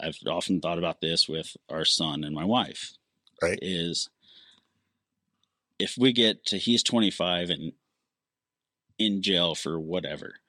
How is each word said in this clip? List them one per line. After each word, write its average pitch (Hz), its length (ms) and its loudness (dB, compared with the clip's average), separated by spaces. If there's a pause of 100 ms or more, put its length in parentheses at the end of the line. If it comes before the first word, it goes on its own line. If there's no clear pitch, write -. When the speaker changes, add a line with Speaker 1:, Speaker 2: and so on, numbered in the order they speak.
Speaker 1:
I've 80 260 -8
often 87 340 0
thought 85 180 -2
about 85 220 -2
this 82 280 0
with 80 280 -6 (120)
our 78 160 -4
son 76 400 0
and 76 100 -6
my 78 100 -4
wife. - 480 0 (500)
Speaker 2:
Right. 87 180 0
Speaker 1:
Is 85 500 -2 (1700)
if - 200 -2
we 127 140 6
get 117 340 2
to, 101 120 -2
he's 117 240 4
twenty-five 87 680 2
and 82 220 -4 (1300)
in 101 240 0
jail 87 320 2
for 80 240 -4
whatever, 80 580 -6 (120)